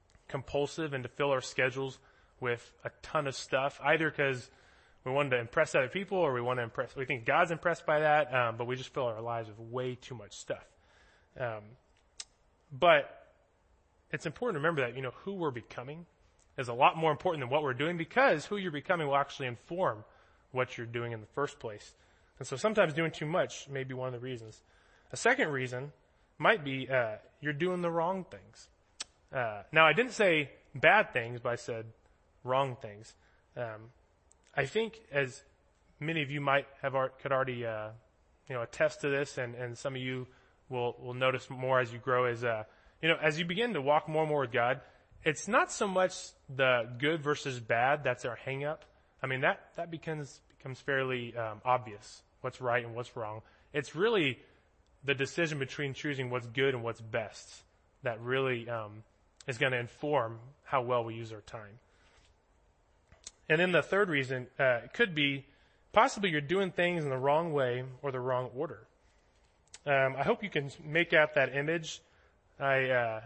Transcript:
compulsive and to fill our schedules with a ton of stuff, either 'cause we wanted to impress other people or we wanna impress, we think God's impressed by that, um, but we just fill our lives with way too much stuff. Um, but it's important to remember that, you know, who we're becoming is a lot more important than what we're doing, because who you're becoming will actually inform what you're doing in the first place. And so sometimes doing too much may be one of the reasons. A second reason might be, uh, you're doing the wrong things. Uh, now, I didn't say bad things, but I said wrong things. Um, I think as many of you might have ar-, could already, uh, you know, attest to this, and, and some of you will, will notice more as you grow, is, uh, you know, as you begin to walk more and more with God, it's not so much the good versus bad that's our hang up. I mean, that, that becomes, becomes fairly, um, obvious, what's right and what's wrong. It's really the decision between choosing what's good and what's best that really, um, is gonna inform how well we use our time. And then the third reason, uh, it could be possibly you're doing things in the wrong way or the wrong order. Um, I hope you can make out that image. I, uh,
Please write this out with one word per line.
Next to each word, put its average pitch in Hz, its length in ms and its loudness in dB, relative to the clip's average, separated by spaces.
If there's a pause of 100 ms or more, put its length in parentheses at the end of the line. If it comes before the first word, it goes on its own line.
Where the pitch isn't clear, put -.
(280)
compulsive 143 680 -4
and 131 80 -6
to 123 60 -8
fill 143 240 0
our 131 80 2
schedules 131 580 -2 (400)
with 120 340 -4 (120)
a - 60 -6 (120)
ton 147 240 -2
of 131 80 -4
stuff, - 480 -2
either 156 280 2
'cause 135 400 -2 (540)
we 127 60 -4
wanted 139 200 0
to 123 80 4
impress 147 360 0
other 135 140 4
people 190 300 -4
or 151 160 4
we 120 60 0
wanna 123 220 0
impress, 117 320 -6
we 135 120 -6
think 123 180 -4
God's 165 260 4
impressed 165 360 -2
by 151 140 4
that, 151 340 4
um, 120 220 2
but 120 100 -4
we 127 100 -2
just 131 160 -10
fill 135 140 -2
our 113 160 -4
lives 117 260 -6
with 107 100 -16
way 123 360 -6
too - 200 -14
much 104 200 -16
stuff. - 320 -10 (720)
Um, 113 380 -8 (920)
but 147 640 4 (760)
it's - 160 -6
important 208 300 -4
to - 20 -4
remember 147 240 2
that, 120 120 -2
you 131 80 -8
know, 127 100 -4 (100)
who 196 100 -6
we're 170 180 -2
becoming 127 560 -12 (520)
is 127 100 -6
a 120 60 -4
lot 160 220 6
more 160 140 2
important 156 300 0
than 123 80 -4
what 151 140 2
we're 135 120 0
doing, 156 220 -2
because 170 500 2
who 208 120 -4
you're 185 120 -4
becoming 151 360 -2
will 139 100 2
actually 139 300 -2
inform 123 580 -2 (480)
what 127 240 -2
you're 120 100 -8
doing 117 260 -4
in 110 80 -8
the 107 80 -16
first - 300 -4
place. 104 360 -12 (440)
And 131 80 -10
so 139 100 -6
sometimes 202 360 4
doing 160 200 0
too - 140 -6
much 156 420 -2
may 135 160 -6
be 131 100 -8
one 127 140 -4
of 127 40 -8
the 120 80 -8
reasons. 117 420 -12 (500)
A - 40 -8
second 240 340 4
reason 127 420 -4 (440)
might 170 280 4
be, 131 260 -4
uh, 117 260 2 (240)
you're 147 140 -2
doing 180 260 0
the 170 100 0
wrong 170 340 0
things. 101 440 -20 (640)
Uh, 113 300 -4 (100)
now, 160 140 8
I 151 80 6
didn't 226 180 0
say 160 380 2 (240)
bad 185 380 6
things, 120 280 -4
but 120 120 -2
I 120 40 -4
said 113 360 -8 (500)
wrong 131 340 0
things. 107 380 -16 (420)
Um, 113 360 -10 (640)
I 135 120 0
think 220 340 -4 (100)
as 139 340 -2 (560)
many 156 220 -2
of 135 80 -6
you 143 100 -4
might 139 260 2 (140)
have 131 140 -2
ar-, 131 160 0
could - 220 -6
already, 127 340 0
uh, 110 240 -6 (580)
you 135 60 -8
know, 120 80 -4
attest - 400 -2
to 147 80 0
this, 139 260 -2
and, 120 200 -6
and 120 200 -8
some 135 180 -6
of 127 60 -6
you 127 260 -6 (420)
will, 120 320 -4
will 127 140 -8
notice 127 360 0
more 131 300 2
as 117 120 0
you 120 60 -10
grow, 123 280 2
is, 117 180 -2
uh, 110 200 -2 (380)
you 160 60 2
know, 160 120 4
as 156 180 2
you 175 60 -2
begin 202 300 -2
to 143 80 -2
walk 151 260 4
more 156 140 2
and 156 80 0
more 147 100 2
with 123 120 -2
God, 123 280 2 (440)
it's 156 240 0
not 294 240 4
so 214 160 0
much 185 260 2 (340)
the 127 400 4 (100)
good 151 220 2
versus 139 380 -2
bad 123 460 2
that's 123 200 -2
our 117 120 -4
hang 135 280 -6
up. 151 200 -6 (380)
I 131 40 -2
mean, 131 140 -2
that, 170 340 0
that 175 160 -8
becomes, 156 500 -8 (160)
becomes 131 240 -14
fairly, 127 560 -2
um, 110 280 -6
obvious, 117 580 -2 (200)
what's 127 180 -6
right 123 240 2
and 117 100 -10
what's 120 220 -10
wrong. 110 260 -8 (300)
It's 147 240 -4
really 180 420 2 (640)
the 139 100 2
decision 147 440 -2
between 135 360 -6
choosing 135 360 -6
what's 120 160 -4
good 131 280 2
and 117 100 -6
what's 113 160 -6
best 110 640 -8 (400)
that 113 160 -4
really, 123 480 -2
um, 110 340 -8 (460)
is 120 100 -6
gonna 131 180 2
inform 120 600 -2 (260)
how 135 180 2
well 120 200 2
we 113 120 -6
use 113 180 -10
our 107 80 -14
time. 107 400 -16 (1700)
And 160 120 4
then 185 100 4
the 160 120 4
third 196 260 2
reason, 127 400 -2 (100)
uh, 127 260 4
it 135 80 -20
could 208 220 0
be 139 320 -2 (460)
possibly 214 380 4
you're 151 100 0
doing 180 320 0
things 175 320 0
in 139 60 -2
the 131 60 0
wrong 151 360 2
way 127 320 0 (180)
or 143 80 -4
the 127 80 -4
wrong 127 380 -2
order. 131 320 -8 (960)
Um, 135 320 4
I 139 80 0
hope 220 180 0
you 196 80 -8
can 139 220 -2 (100)
make 165 300 0
out 151 220 6
that 131 200 4
image. 156 460 -2 (580)
I, 135 320 2
uh, 117 360 2